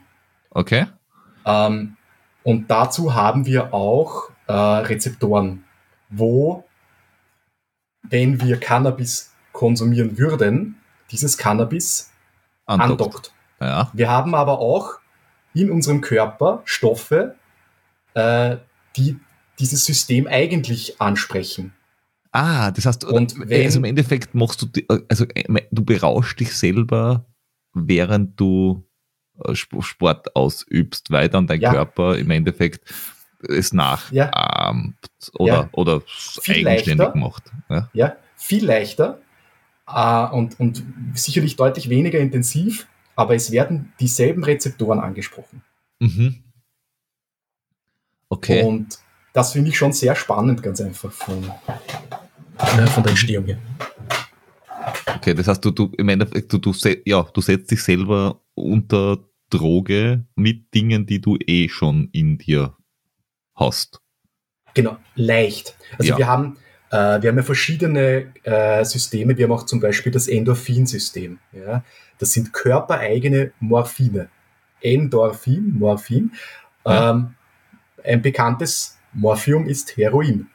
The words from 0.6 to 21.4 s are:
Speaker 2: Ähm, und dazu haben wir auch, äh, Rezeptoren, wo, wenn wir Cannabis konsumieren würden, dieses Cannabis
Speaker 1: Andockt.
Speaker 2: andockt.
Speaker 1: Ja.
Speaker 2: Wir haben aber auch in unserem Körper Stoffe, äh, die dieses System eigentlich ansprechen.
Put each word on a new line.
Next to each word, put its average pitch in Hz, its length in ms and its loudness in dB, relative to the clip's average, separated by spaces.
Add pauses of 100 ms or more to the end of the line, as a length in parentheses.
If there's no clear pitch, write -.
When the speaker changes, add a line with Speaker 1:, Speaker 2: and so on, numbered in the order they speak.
Speaker 2:
Ähm, 107 520 0 (460)
und 113 260 0
dazu 127 460 0
haben 113 320 2
wir 131 260 0
auch, 107 560 0 (180)
äh, 104 60 -2
Rezeptoren, 104 1120 0 (460)
wo, 127 540 0 (1400)
wenn 127 380 2
wir 123 180 2
Cannabis 123 760 -2 (180)
konsumieren 117 680 0
würden, 147 580 2 (360)
dieses 139 260 -2
Cannabis 117 760 -2 (540)
Speaker 1:
Andockt. 110 260 2 (100)
Speaker 2:
andockt. - 320 -6 (260)
Speaker 1:
Ja. 71 340 -2
Speaker 2:
Wir 117 160 0
haben 139 260 0
aber 139 240 2
auch 143 360 -2 (580)
in 185 160 2
unserem 147 320 0
Körper 135 640 0
Stoffe, 151 680 0 (800)
äh, 120 420 2 (400)
die 135 220 0 (400)
dieses 135 260 0
System 127 420 0
eigentlich 135 720 -2
ansprechen. 95 720 -4 (580)